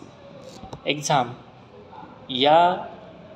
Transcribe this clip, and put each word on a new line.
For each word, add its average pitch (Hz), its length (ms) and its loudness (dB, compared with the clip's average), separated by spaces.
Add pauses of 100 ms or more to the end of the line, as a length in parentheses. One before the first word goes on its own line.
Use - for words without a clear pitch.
(840)
एक्झाम, 143 460 -2 (1000)
या 156 460 4 (600)